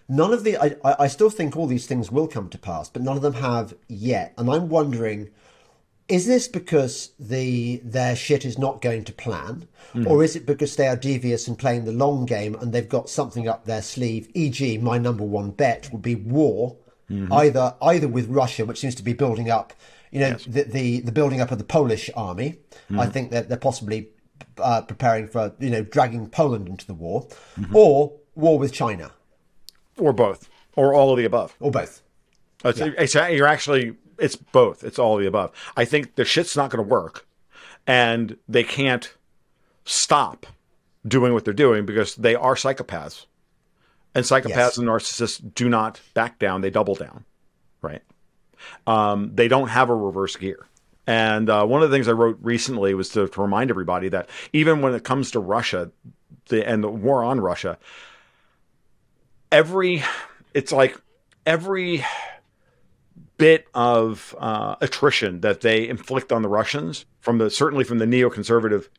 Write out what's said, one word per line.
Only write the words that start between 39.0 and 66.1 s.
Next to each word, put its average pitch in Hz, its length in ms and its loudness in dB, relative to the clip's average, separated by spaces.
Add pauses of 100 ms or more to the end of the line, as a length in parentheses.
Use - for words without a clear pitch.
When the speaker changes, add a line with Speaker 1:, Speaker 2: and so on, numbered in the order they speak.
Speaker 2:
stop - 600 0 (640)
doing 123 240 4
what 113 140 0
they're 107 80 -2
doing 107 320 4
because 104 300 -2
they 117 200 2
are 127 200 2
psychopaths. 98 720 -6 (880)
And 123 100 0
psychopaths 135 300 2
Speaker 1:
Yes. 123 240 2
Speaker 2:
and 120 80 0
narcissists 113 640 -4
do 123 160 0
not 110 320 0 (140)
back 113 240 -2
down. 95 220 -2
They 95 100 -2
double 101 240 0
down, - 280 -14 (600)
right? 76 180 -10 (840)
Um, 104 480 2
they 117 120 4
don't 131 200 2
have 123 240 2
a 120 40 2
reverse 98 400 -2
gear. - 300 -8 (400)
And, 110 460 2
uh, 104 160 4
one 143 160 4
of 147 80 6
the 135 40 2
things 123 120 0
I 117 60 4
wrote 113 280 2
recently 113 540 0
was 95 140 -4
to, 101 180 0
to 98 140 -4
remind 101 280 0
everybody 90 400 -2
that 90 180 -4 (260)
even 151 280 4
when 131 140 0
it 110 80 -8
comes 131 280 -2
to 117 80 -2
Russia, 92 520 -2 (560)
the, 110 200 0
and 110 160 0
the 107 60 -2
war 117 340 0
on 127 180 -2
Russia, 90 360 -4 (1700)
every, 170 520 4 (500)
it's 135 180 -2
like 135 280 2 (460)
every 175 580 -2 (1300)
bit 160 380 6
of, 117 640 2
uh, 107 420 -4
attrition 98 600 0
that 104 200 0
they 113 260 2
inflict 127 440 -6